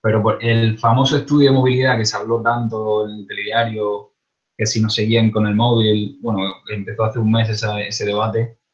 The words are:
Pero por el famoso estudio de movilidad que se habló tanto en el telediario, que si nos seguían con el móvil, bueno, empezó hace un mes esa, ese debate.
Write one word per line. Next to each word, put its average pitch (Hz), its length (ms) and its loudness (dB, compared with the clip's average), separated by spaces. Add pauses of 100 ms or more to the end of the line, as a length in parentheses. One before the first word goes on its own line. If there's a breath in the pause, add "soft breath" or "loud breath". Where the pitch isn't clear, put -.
Pero 107 220 0
por 107 200 0
el 113 360 2
famoso 131 400 2
estudio 143 320 4
de 135 80 4
movilidad 127 400 2
que 107 80 0
se 107 100 -4
habló 113 240 -2
tanto 107 680 -2
en 104 100 -12
el 101 100 -14
telediario, 107 880 -4 (420)
que 110 80 -2
si 110 160 -2
nos 107 140 0
seguían 113 360 2
con 107 160 0
el 104 80 0
móvil, 107 680 2
bueno, 107 180 -2 (300)
empezó 104 340 -6
hace 113 140 -4
un 110 120 2
mes 110 200 2
esa, 107 320 -4
ese - 240 -6
debate. 110 540 -4 (140)